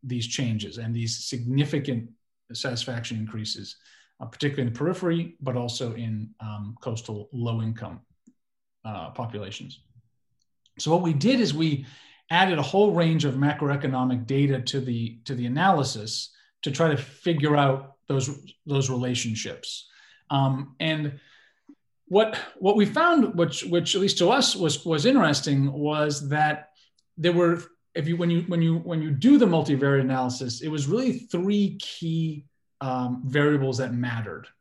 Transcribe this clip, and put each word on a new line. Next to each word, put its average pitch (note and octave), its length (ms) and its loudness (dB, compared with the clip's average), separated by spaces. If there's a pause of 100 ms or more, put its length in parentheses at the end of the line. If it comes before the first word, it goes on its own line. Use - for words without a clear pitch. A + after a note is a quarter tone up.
these A#2+ 240 -4
changes A2 520 -4
and A#2 160 -4
these A#2 300 -4
significant C3 840 -2 (420)
satisfaction A#2 640 -6
increases, G#2+ 600 -8 (440)
uh, A#2 60 -12
particularly C#3 420 -4
in A#2 60 -4
the - 40 -12
periphery, E3+ 600 -2
but C3 160 -4
also A#2+ 380 -4
in, A2 340 -6 (120)
um, G#2+ 420 -10
coastal A2+ 500 -8
low-income, A2+ 680 -6 (840)
uh, F#2 260 -10
populations? G#2 680 -12 (1000)
So - 120 -2
what F3+ 120 4
we E3 120 2
did A#3 260 4
is D#3 140 2
we D3+ 320 0 (440)
added F3+ 280 4
a C#3 40 2
whole G3 300 4
range E3 320 2
of C3 100 0
macroeconomic C3+ 920 0
data C#3 340 2
to C3+ 200 -4
the, A#2 440 -4
to C#3 100 -8
the A#2+ 120 -4
analysis C3+ 840 0 (320)
to D3+ 80 -2
try E3 180 2
to C#3 80 2
figure D3+ 600 0
out C3+ 380 2 (140)
those, C3+ 220 0 (360)
those C#3 240 0
relationships. A#2+ 1000 -6 (420)
Um, C3+ 500 0
and D3+ 400 -4 (840)
what, G#3+ 320 2 (200)
what G3 160 4
we G#3 120 6
found, D#4+ 480 4
which, E3+ 300 0
which E3+ 300 0
at F#3+ 60 0
least G3 180 2
to F3 120 6
us C4 260 4
was, D#3 280 0
was D#3+ 200 0
interesting, D3 640 4
was D3 600 0
that D3+ 400 0 (480)
there F3 160 2
were, E3+ 280 4 (320)
if D#3+ 140 -4
you, E3+ 80 0
when E3+ 140 0
you, E3+ 120 2
when E3+ 200 0
you, E3 160 2
when E3 240 -4
you D#3 80 -2
do B3+ 260 6
the A3+ 100 8
multivariate C#3 540 4
analysis, B2+ 640 -2
it D#3 60 -6
was D3+ 180 -4
really A#3 320 0
three G3 580 0
key, D#3+ 720 -4 (340)
um, B2+ 460 -4
variables C#3 500 2
that B2 160 -4
mattered A#2 560 -6 (120)